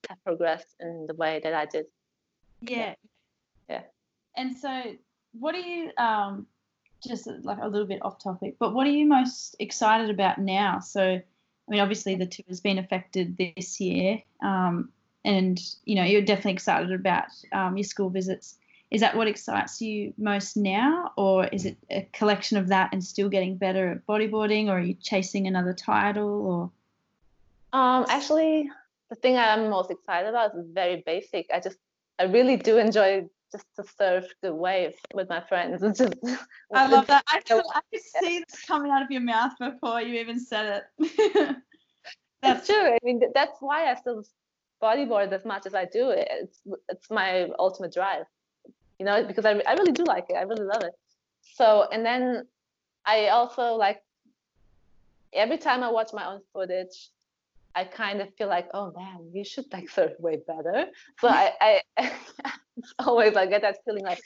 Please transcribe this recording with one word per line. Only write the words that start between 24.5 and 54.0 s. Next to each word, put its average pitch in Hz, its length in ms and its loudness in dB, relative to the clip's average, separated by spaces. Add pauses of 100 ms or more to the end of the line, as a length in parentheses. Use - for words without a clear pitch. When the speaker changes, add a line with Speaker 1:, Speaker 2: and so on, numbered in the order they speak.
Speaker 2:
or 190 120 2
are - 20 0
you 180 140 -2
chasing 196 520 -2
another 185 260 0
title, 208 720 -2
or? - 1300 -8
Speaker 1:
Um, 254 300 4
actually, 311 600 2 (380)
the - 80 -14
thing 254 220 2
I'm 220 320 2
most 185 200 -2
excited 180 380 -4
about 226 260 0
is 170 200 -10
very 180 320 -2
basic. - 480 -6
I 180 80 -2
just, 185 160 -10 (400)
I 180 60 2
really 240 340 6
do 214 200 4
enjoy 196 520 4 (220)
just - 140 -16 (100)
to 202 80 -12 (140)
surf 185 280 2 (160)
the 185 120 -4
wave 180 420 -2 (180)
with 185 160 -6
my 175 120 -4
friends. 175 420 -2
<laughs> 208 40 2
It's 202 120 0
just 226 180 2 (560)
Speaker 2:
I 262 140 6
love 269 200 8
that. 285 200 8
I 311 140 2
Speaker 1:
<laughs> - 60 -18
Speaker 2:
could, 226 160 6 (100)
I - 80 0 (100)
could 440 100 -8
see 349 460 -2
this - 180 -20
coming 285 260 0
out 269 100 4
of 269 100 -6
your 254 100 -2
mouth 240 380 0
before 247 420 -4
you 240 180 -4
even 233 200 -6
said 214 440 -4 (160)
it. 330 580 2
<laughs> - 0 - (840)
Speaker 1:
That's - 260 2
Speaker 2:
That's - 0 -
Speaker 1:
true. 403 260 4
I 233 100 4
mean, 240 160 0
th-, 240 160 2
that's 277 240 2
why 285 320 -2
I 247 40 -4
still 240 280 -8 (580)
bodyboard 220 520 2
as 190 100 -6
much 202 220 -8
as 196 100 -8
I 185 100 0
do. 240 260 0
It's, - 500 -4 (260)
it's - 220 -12
my 185 400 0 (100)
ultimate 185 340 0
drive, 180 320 -2 (720)
you 190 80 -8
know, 208 200 2
because 208 200 -4
I, 208 220 4
I 240 60 2
really 359 180 4
do 339 140 0
like 185 240 0
it. 180 60 -2
I 180 80 -2
really 214 200 -4
love 202 200 -2
it. 170 100 -6 (480)
So, 214 500 4
and 220 140 -2
then 247 420 -2 (580)
I 214 220 4
also, 240 460 2
like, 202 280 0 (1300)